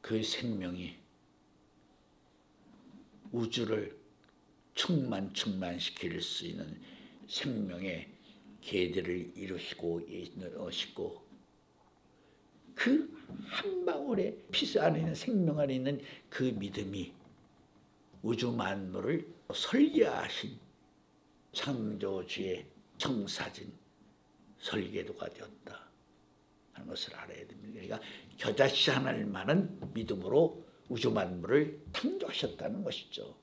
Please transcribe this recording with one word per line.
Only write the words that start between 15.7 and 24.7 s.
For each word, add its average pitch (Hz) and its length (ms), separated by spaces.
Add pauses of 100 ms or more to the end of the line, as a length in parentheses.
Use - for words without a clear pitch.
있는 131 260 (280)
그 - 140
믿음이 98 720 (1080)
우주 120 300
만물을 98 760 (260)
설계하신 - 1040 (960)
창조주의 98 1120 (320)
청사진 - 720 (880)
설계도가 - 720